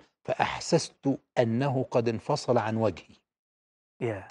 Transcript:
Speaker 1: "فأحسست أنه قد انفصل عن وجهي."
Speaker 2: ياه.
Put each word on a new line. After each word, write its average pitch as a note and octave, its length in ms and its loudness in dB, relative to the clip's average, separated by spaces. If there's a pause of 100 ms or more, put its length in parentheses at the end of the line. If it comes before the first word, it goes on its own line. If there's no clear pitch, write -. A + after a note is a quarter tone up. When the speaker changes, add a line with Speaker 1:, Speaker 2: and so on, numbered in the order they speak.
(240)
Speaker 1:
"فأحسست - 920 0 (200)
أنه B2+ 520 2
قد A#2 180 2
انفصل A#2 500 0
عن A2 180 -2
وجهي." G#2+ 380 -2 (840)
Speaker 2:
ياه. G#2 300 -6